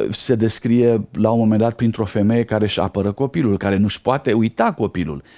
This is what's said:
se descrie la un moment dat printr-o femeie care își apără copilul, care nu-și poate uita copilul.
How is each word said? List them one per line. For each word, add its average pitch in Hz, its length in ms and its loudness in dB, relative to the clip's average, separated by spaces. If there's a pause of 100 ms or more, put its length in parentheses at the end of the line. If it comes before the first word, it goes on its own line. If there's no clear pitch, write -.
(120)
se 117 240 -2
descrie 117 760 0
la 107 180 0
un 117 100 2
moment 107 220 2
dat 117 140 0
printr-o 113 300 -2
femeie 110 380 0
care 110 200 0
își 104 160 -2
apără 98 320 -2
copilul, 127 460 -2
care 98 200 -2
nu-și 101 240 0
poate 127 320 0
uita 113 400 0
copilul. 78 500 -4 (140)